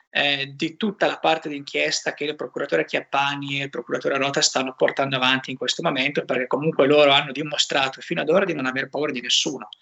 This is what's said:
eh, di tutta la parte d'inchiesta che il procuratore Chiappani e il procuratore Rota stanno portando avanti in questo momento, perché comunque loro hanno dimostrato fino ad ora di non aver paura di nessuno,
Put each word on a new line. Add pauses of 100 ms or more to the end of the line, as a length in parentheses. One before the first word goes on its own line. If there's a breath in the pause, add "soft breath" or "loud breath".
(100)
eh,
di
tutta
la
parte
d'inchiesta
che
il
procuratore
Chiappani
e
il
procuratore
Rota
stanno
portando
avanti
in
questo
momento,
perché
comunque
loro
hanno
dimostrato
fino
ad
ora
di
non
aver
paura
di
nessuno, (140)